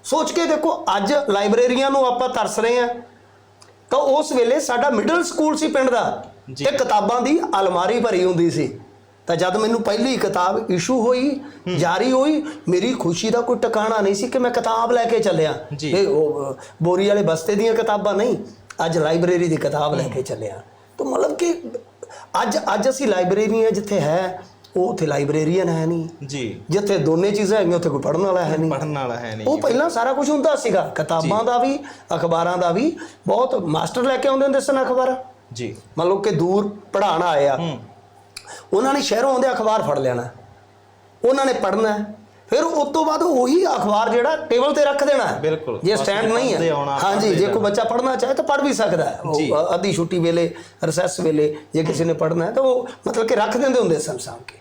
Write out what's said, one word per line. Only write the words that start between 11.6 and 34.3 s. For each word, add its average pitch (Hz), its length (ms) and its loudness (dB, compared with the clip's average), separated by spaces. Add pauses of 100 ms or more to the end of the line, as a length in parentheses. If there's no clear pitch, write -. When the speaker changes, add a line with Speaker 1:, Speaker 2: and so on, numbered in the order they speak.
Speaker 2:
ਹੂੰ। 180 80 -2
Speaker 1:
ਜਾਰੀ 185 360 0
ਹੋਈ, 294 300 2 (260)
ਮੇਰੀ 185 260 2
ਖੁਸ਼ੀ 170 360 -2
ਦਾ 240 100 2
ਕੋਈ 233 180 0
ਟਿਕਾਣਾ 220 420 0
ਨਹੀਂ 202 140 2
ਸੀ 202 140 -4
ਕਿ 262 100 -2
ਮੈਂ 247 120 2
ਕਿਤਾਬ 226 420 0
ਲੈ 233 120 2
ਕੇ 226 140 2
ਚੱਲਿਆ। 160 360 2 (220)
Speaker 2:
ਜੀ। 151 140 -6
Speaker 1:
ਇਹ 190 160 4
ਉਹ, 143 460 0
ਅ, - 40 -10 (260)
ਬੋਰੀ 180 260 2
ਵਾਲੇ 208 140 4
ਬਸਤੇ 160 320 0
ਦੀਆਂ 220 200 2
ਕਿਤਾਬਾਂ 208 400 0
ਨਹੀਂ, 214 220 0 (500)
ਅੱਜ 170 120 0
ਲਾਇਬ੍ਰੇਰੀ 170 500 2
ਦੀ 156 80 0
ਕਿਤਾਬ 147 380 -2
ਲੈ 131 80 -2
Speaker 2:
ਹੂੰ। 123 80 -4
Speaker 1:
ਕੇ 131 120 -4
ਚੱਲਿਆ। 107 400 -8 (360)
ਤਾਂ 277 80 -4
ਮਤਲਬ 262 300 0
ਕਿ 339 240 0 (800)
ਅੱਜ, 214 160 0 (160)
ਅੱਜ 214 140 0
ਅਸੀਂ 262 180 -2
ਲਾਇਬ੍ਰੇਰੀਆਂ 208 640 2
ਜਿੱਥੇ 202 300 -2
ਹੈ, 175 420 -2 (340)
ਉਹ 185 120 2
ਉੱਥੇ 165 180 -2
ਲਾਇਬ੍ਰੇਰੀਅਨ 151 640 0
ਹੈ 160 180 0
ਨਹੀਂ। 165 220 -2 (180)
Speaker 2:
ਜੀ। 127 340 -8 (100)
Speaker 1:
ਜਿੱਥੇ 196 280 0
ਦੋਨੇ 165 320 2
ਚੀਜ਼ਾਂ 208 280 2
ਹੈਗੀਆਂ, 175 180 2
ਉੱਥੇ 170 120 -2
ਕੋਈ 139 140 -2
ਪੜ੍ਹਨ 160 200 0
ਵਾਲਾ 185 220 0
ਹੈ 156 120 -2
ਨਹੀਂ। 160 140 0
Speaker 2:
ਪੜ੍ਹਨ 147 280 -4
ਵਾਲਾ 120 180 -4
ਹੈ 117 200 -8
ਨਹੀਂ। 110 100 -6
Speaker 1:
ਉਹ 294 120 0
ਪਹਿਲਾਂ 294 320 0
ਸਾਰਾ 233 220 0
ਕੁਛ 277 180 0
ਹੁੰਦਾ 294 260 2
ਸੀਗਾ, 196 380 0
ਕਿਤਾਬਾਂ 165 460 0
Speaker 2:
ਜੀ। 233 60 0
Speaker 1:
ਦਾ 240 120 2
ਵੀ, 269 200 0 (360)
ਅਖਬਾਰਾਂ 170 440 0
ਦਾ 175 120 2
ਵੀ। 254 260 0 (300)
ਬਹੁਤ 247 280 2
ਮਾਸਟਰ 165 480 -2
ਲੈ 262 140 0
ਕੇ 262 120 0
ਆਉਂਦੇ 269 160 2